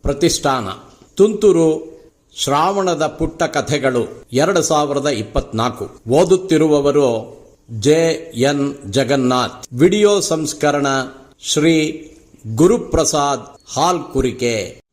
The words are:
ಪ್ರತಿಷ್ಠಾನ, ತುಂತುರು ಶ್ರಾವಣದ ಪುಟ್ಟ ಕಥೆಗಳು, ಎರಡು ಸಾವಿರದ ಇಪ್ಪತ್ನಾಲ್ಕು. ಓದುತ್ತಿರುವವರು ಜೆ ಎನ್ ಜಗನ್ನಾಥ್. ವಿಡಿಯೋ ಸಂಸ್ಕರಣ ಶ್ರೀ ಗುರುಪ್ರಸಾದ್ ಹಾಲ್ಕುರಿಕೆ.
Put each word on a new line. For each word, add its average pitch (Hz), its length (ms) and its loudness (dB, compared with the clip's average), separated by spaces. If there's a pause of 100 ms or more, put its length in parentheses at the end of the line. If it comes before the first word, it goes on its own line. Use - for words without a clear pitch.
ಪ್ರತಿಷ್ಠಾನ, 139 640 -2 (460)
ತುಂತುರು 185 840 2 (380)
ಶ್ರಾವಣದ 165 720 0
ಪುಟ್ಟ - 360 -6
ಕಥೆಗಳು, 135 920 -4
ಎರಡು 160 300 2
ಸಾವಿರದ 143 440 0
ಇಪ್ಪತ್ನಾಲ್ಕು. 110 1000 -6
ಓದುತ್ತಿರುವವರು 147 1300 2 (320)
ಜೆ 156 640 0
ಎನ್ 139 400 0 (120)
ಜಗನ್ನಾಥ್. 127 880 0
ವಿಡಿಯೋ 202 480 4
ಸಂಸ್ಕರಣ 147 680 -2 (560)
ಶ್ರೀ 156 600 0 (500)
ಗುರುಪ್ರಸಾದ್ 143 1200 0
ಹಾಲ್ಕುರಿಕೆ. 123 1040 -2 (100)